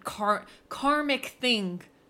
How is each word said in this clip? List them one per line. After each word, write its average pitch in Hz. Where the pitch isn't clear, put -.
kar-, 208
karmic 285
thing 202